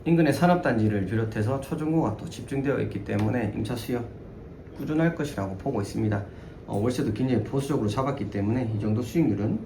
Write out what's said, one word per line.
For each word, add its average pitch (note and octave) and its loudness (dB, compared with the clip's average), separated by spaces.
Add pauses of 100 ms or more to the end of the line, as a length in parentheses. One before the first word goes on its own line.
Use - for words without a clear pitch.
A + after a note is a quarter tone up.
인근의 D#3+ 6
산업단지를 A#2+ 4
비롯해서 A2 0
초중고가 D#3 0
또 - -10
집중되어 C3+ -2
있기 G#2+ -4
때문에 A2 0
임차 A2+ -2
수요 A#2+ -2 (760)
꾸준할 D#3 2
것이라고 G2 -4
보고 - -2
있습니다. G#2 0 (420)
어, G#2 -4
월세도 A#2+ 0
굉장히 A#2+ 2
보수적으로 C3+ 0
잡았기 C3 -2
때문에 A2 0
이 G#2 -2
정도 A2 0
수익률은 B2 2